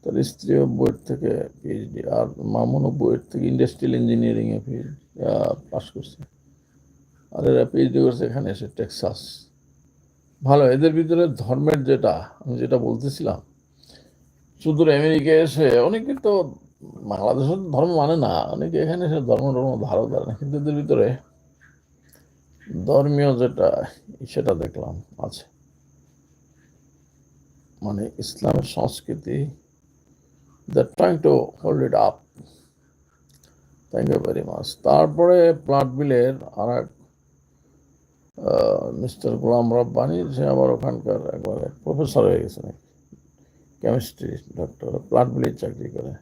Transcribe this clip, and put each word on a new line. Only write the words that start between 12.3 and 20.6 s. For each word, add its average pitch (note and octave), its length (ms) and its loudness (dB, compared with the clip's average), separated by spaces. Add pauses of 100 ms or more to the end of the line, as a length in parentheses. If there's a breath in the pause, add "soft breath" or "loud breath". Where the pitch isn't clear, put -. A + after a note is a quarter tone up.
আমি B2+ 200 -6
যেটা A#2+ 140 0 (120)
বলতেছিলাম, A#2+ 500 -4 (1200 soft breath)
সুদূর D#3 260 4 (100)
আমেরিকায় D#3 480 4
এসে C#3+ 200 2 (220)
অনেকে A3+ 240 -2 (140)
তো G#3 60 4 (800)
বাংলাদেশের B2+ 500 0 (140)
ধর্ম D#3 160 2 (100)
মানে D3+ 160 2 (100)
না, F#2+ 80 0 (200)
অনেকে E3 300 -4
এখানে E3+ 240 -2
এসে D3+ 120 0 (100)
ধর্ম B2+ 240 4
টর্ম C3 160 0 (160)
ধারও A2+ 260 0
করে - 160 -2
না, A2+ 100 -6
কিন্তু C#3+ 220 -6